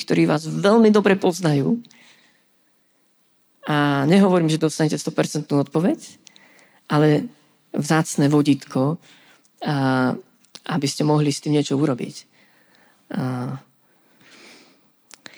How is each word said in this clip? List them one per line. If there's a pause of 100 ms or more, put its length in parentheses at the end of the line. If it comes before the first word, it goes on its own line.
ktorí
vás
veľmi
dobre
poznajú. (1800)
A
nehovorím,
že
dostanete
stopercentnú
odpoveď, (880)
ale (400)
vzácne
vodítko, (640)
a, (560)
aby
ste
mohli
s
tým
niečo
urobiť. (960)
A, (1900)